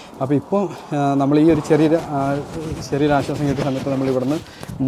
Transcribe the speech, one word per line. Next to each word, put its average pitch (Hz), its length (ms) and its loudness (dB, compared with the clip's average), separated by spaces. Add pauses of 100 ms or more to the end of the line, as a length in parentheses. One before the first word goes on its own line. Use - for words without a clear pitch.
(220)
അപ്പോൾ 135 200 0
ഇപ്പോൾ, 196 220 -2 (340)
ആ, - 20 -2 (220)
നമ്മൾ 143 220 4
ഈ - 20 6 (100)
ഒരു 147 140 -2
ചെറിയൊരു, 156 300 4 (180)
ആ, - 20 0 (680)
ചെറിയൊരു 147 300 2
ആശ്വാസം 143 320 -2
കിട്ടിയ 135 180 -2
സമയത്ത് 131 260 -2
നമ്മൾ 135 180 0
ഇവിടുന്ന് 131 260 0 (480)